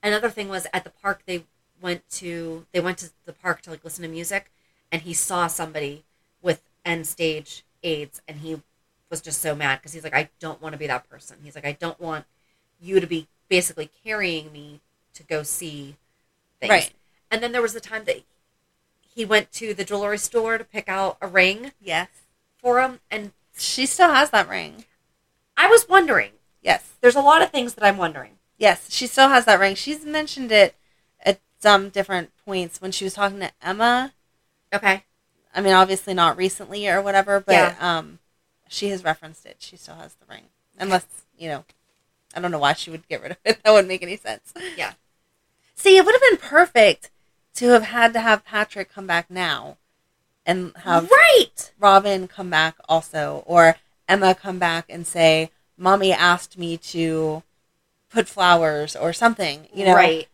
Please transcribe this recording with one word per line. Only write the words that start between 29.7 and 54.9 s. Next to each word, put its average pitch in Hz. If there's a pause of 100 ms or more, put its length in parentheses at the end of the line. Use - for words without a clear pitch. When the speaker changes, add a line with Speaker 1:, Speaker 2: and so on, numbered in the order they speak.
Speaker 2:
She's 302
mentioned 302
it 202 (460)
at 196 (180)
some 202
different 190 (160)
points 180
when 190
she 196
was 190
talking 202
to 185 (100)
Emma. 240 (600)
Speaker 1:
Okay. 202 (500)
Speaker 2:
I 175
mean, 196
obviously 190
not 170
recently 190
or 190
whatever, 196
but, 196
Speaker 1:
Yeah. 175
Speaker 2:
um, 165 (480)
she -
has 185
referenced 156
it. -
She -
still 160
has 156
the -
ring. - (340)
Unless, 185 (300)
you 165
know, 143 (720)
I 165
don't 180
know 160
why 143
she -
would 165
get 156
rid -
of 175
it. 220
<laughs> -
That 214
wouldn't 202
make 185
any 180
sense. - (220)
Speaker 1:
Yeah. 120 (840)
Speaker 2:
See, 381
it 349
would 427
have 508
been 494
perfect 247 (460)
to 247
have 240
had 233
to 226
have 220
Patrick 214
come 196
back 170
now 160 (680)
and 180 (120)
have 170
Speaker 1:
Right! 571
Speaker 2:
Robin 196
come 185
back 160 (120)
also, 151
or 165 (320)
Emma 190
come 185
back 170
and 165